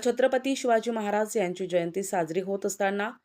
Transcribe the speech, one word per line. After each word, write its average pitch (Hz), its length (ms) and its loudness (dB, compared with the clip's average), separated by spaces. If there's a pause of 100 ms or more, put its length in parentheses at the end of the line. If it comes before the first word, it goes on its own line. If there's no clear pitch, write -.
छत्रपती 262 500 2
शिवाजी 233 360 2
महाराज 214 460 0
यांची 180 300 0
जयंती 175 360 0
साजरी 170 360 -2
होत 196 260 -2
असताना 202 460 -2 (120)